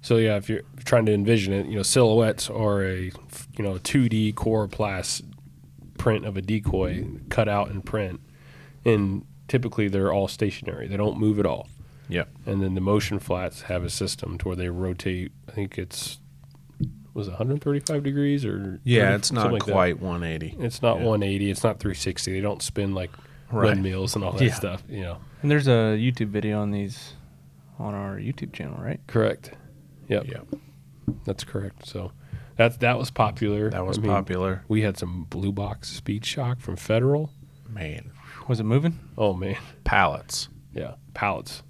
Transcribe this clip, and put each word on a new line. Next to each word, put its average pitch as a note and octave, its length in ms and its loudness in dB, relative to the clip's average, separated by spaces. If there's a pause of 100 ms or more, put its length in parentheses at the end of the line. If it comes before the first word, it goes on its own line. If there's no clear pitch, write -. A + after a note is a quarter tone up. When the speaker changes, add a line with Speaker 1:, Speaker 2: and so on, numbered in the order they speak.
Speaker 1:
So A#2+ 160 4
yeah, A2 200 4
if G2 120 -4
you're A2 120 -2 (240)
trying A#2 220 6
to G#2+ 60 6
envision G2+ 400 4
it, G2 120 0
you F2+ 100 -6
know, G2+ 80 0
silhouettes A2 680 4
are G#2+ 340 2
a, F#2 280 -2 (460)
you G#2+ 60 -2
know, G2 120 -2
a F2+ 40 -6
two C3 280 2
D A2 240 2
Coroplast G#2 920 -2 (720)
print - 280 2
of G2 120 -4
a F#2+ 40 -4
decoy F#2+ 640 0 (240)
cut G#2+ 200 2
out G2+ 200 0
in G2 120 -6
print, G2 380 -4 (680)
and G2+ 400 2 (240)
typically A#2 400 0
they're F#2+ 240 2
all G2 160 4
stationary. - 580 -4
They F#2+ 100 -4
don't G#2 200 2
move G#2+ 220 4
at G2 60 4
all. D2 220 -2 (400)
Speaker 2:
Yeah. F2 160 -2 (220)
Speaker 1:
And G2 180 0
then F#2+ 120 0
the F#2+ 60 0
motion G2+ 380 2
flats F2+ 440 -4
have F2+ 200 -2
a F2 60 -4
system F2+ 500 -4
to F#2 80 -2
where F#2 80 -2
they F2+ 140 -2
rotate. F2+ 600 -4 (160)
I - 40 -18
think G2 260 -6
it's, - 420 -8 (960)
was G2+ 140 -6
it F2+ 60 -10
a F#2 40 -10
hundred C3+ 240 0
thirty-five C#3+ 400 0
degrees C#3+ 440 0
or G2 400 -4
Speaker 2:
Yeah, A2+ 240 6
Speaker 1:
thirty, G2 60 4
Speaker 2:
it's G#2 180 -2
not A#2 80 0
Speaker 1:
something A2 180 4
like - 60 -2
that. G#2 80 0
Speaker 2:
quite F2+ 260 4
one F2 240 -4
eighty. D#2+ 360 -6
Speaker 1:
It's A#2 220 -4
not A#2 200 4
Speaker 2:
Yeah. A#2 60 0
Speaker 1:
one G#2+ 160 2
eighty. G2 280 0
It's - 120 -4
not A2 160 0
three G2+ 140 -2
sixty. - 380 -4
They F#2+ 100 -2
don't G2+ 220 -4
spin G2 320 -2
like F#2 160 -6 (400)
Speaker 2:
Right. A2+ 200 4
Speaker 1:
windmills F#2+ 440 0
and G#2 80 -2
all F2+ 100 -2
that B2+ 120 4
Speaker 2:
Yeah. C3 80 4
Speaker 1:
stuff, F#2+ 340 -4
you G2+ 140 -8
know. F2 160 -6 (240)
Speaker 3:
And D3 100 0
there's D3 160 4
a A2+ 320 6
YouTube A#2+ 280 2
video G#2 340 0
on G#2 100 -2
these G2+ 440 -6 (640)
on G#2 160 -6
our G2 220 -6
YouTube G#2 360 -8
channel, - 280 -10
right? - 260 -6
Speaker 1:
Correct. - 440 0 (560)
Yep. G#2 200 0
Speaker 2:
Yep. - 200 -12 (760)
Speaker 1:
That's G2 180 -6
correct. - 440 -10
So F#2 240 -10 (460)
that's, A#2+ 200 6
that B2 200 4
was - 140 -2
popular. G#2+ 580 2
Speaker 2:
That F#2 160 -2
was F#2+ 140 0
Speaker 1:
I - 20 0
mean, G#2 100 2
Speaker 2:
popular. F#2+ 560 0
Speaker 1:
we G#2+ 140 4
had G2+ 160 2
some F2+ 320 -6
blue G2 220 -2
box G2+ 380 -6
Speed - 360 -6
Shock B2 340 -2
from F2+ 160 -8
Federal. C3+ 560 2 (380)
Speaker 2:
Man. E2 420 -10 (360)
Speaker 3:
Was A#2 120 0
it A2 40 0
moving? C#3+ 360 2 (180)
Speaker 1:
Oh, G#2 160 4
man. F#2+ 220 -2 (280)
Speaker 2:
Pallets. - 640 2 (240)
Speaker 1:
Yeah, - 220 -8 (180)
pallets. - 560 -4